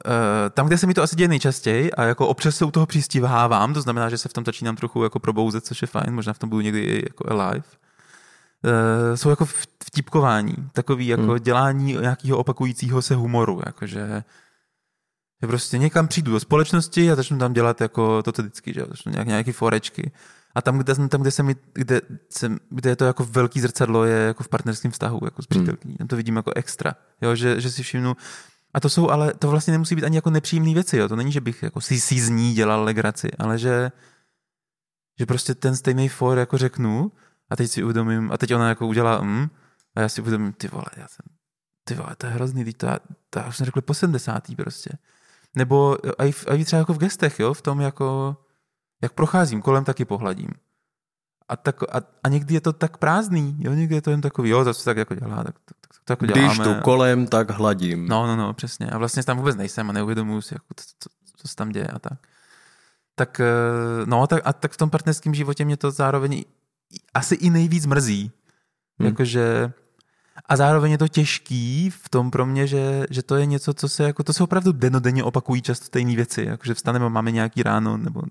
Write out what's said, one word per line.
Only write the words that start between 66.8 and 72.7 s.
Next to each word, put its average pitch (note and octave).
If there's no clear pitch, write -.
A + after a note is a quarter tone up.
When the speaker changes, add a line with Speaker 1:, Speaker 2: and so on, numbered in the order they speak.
Speaker 1:
asi C3
i F3
nejvíc E3
mrzí. A#2
Speaker 2:
Hmm. G#3
Speaker 1:
Jakože, A#2
a C#3+
zároveň D3
je D3+
to D#3
těžký C#3+
v -
tom B2+
pro C3
mě, C3+
že, C3+